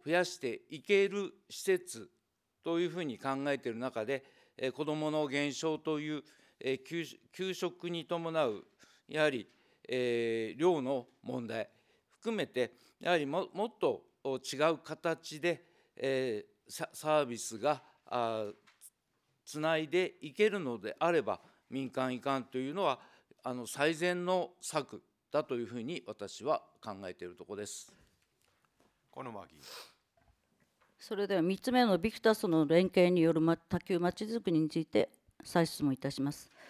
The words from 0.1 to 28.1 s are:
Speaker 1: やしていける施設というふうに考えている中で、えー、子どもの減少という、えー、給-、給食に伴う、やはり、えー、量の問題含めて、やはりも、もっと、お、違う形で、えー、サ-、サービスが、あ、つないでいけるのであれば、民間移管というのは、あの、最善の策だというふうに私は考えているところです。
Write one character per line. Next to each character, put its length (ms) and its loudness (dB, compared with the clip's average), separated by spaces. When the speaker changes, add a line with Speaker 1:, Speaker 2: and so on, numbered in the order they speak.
Speaker 1:
や 120 2
し 160 -6
て 300 -6
い 120 -12
け 280 4
る 240 -6
施 140 -12
設 460 -2
と 160 -2
い 60 2
う 40 -4
ふ 80 -8
う 60 -4
に 160 -6
考 100 -2
え 100 0
て 120 -6
い 40 -4
る 60 -8
中 260 -4
で、 180 -4
え 120 -2
ー、 20 -2
子 140 -6
ど 100 -2
も 160 -2
の 160 0
減 260 -2
少 240 -2
と 220 -2
い 180 -6
う、 60 -10
え 140 0
ー、 100 -4
給-、 220 -6
給 200 -4
食 360 -4
に 160 -4
伴 420 0
う、 180 -4
や 160 2
は 60 6
り、 180 -4
え 680 0
ー、 40 -12
量 220 4
の 260 -2
問 260 -6
題 220 -4
含 240 -6
め 120 -2
て、 260 -2
や 120 0
は 60 6
り 80 0
も、 280 -2
も 120 -2
っ 140 -8
と、 260 0
お、 140 -2
違 340 0
う 60 -2
形 640 -6
で、 240 0
え 480 -2
ー、 40 -20
サ-、 220 -8
サ 160 -4
ー 60 4
ビ 120 -6
ス 220 -8
が、 240 0
あ、 400 -2
つ 140 -10
な 160 2
い 140 -2
で 320 2
い 100 -10
け 180 4
る 120 -2
の 180 -4
で 180 -6
あ 140 4
れ 100 4
ば、 200 -2
民 200 -6
間 260 -2
移 60 -8
管 240 -2
と 120 -8
い 140 -4
う 20 -10
の 120 0
は、 160 0
あ 100 -4
の、 140 -8
最 260 2
善 300 0
の 380 0
策 420 -6
だ 140 0
と 120 -4
い 80 -4
う 20 -4
ふ 80 -12
う 100 -8
に 240 -8
私 380 -12
は 180 0
考 140 -10
え 40 -10
て 120 -12
い 20 -10
る 80 -14
と 80 -20
こ 120 -12
ろ 40 -8
で 60 -8
す。 280 -14